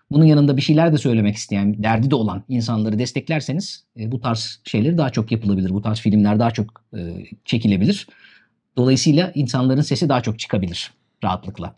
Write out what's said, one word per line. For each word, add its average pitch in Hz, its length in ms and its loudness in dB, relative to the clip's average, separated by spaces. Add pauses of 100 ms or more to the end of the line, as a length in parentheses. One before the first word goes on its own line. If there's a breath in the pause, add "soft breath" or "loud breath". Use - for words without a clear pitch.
(100)
bunun 151 140 6
yanında 147 320 6
bir - 60 0
şeyler 160 300 4
de 147 60 4
söylemek 110 380 2
isteyen, 104 460 -2
derdi 113 280 2
de 151 40 2
olan 104 340 -2
insanları 113 500 -2
desteklerseniz, 143 840 -6 (160)
e, 110 120 -6
bu 127 80 -6
tarz 117 440 -6
şeyleri 143 340 0
daha 135 120 0
çok - 220 -4
yapılabilir. 101 380 0
Bu 101 120 -2
tarz 107 180 -4
filmler 104 380 2
daha 113 120 0
çok, - 340 -8 (120)
e, - 20 -10 (460)
çekilebilir. 120 600 0 (720 soft breath)
Dolayısıyla 135 580 2
insanların 131 460 0
sesi 151 280 0
daha 127 120 2
çok 113 180 -4
çıkabilir 92 540 -6 (320)
rahatlıkla. 90 540 -8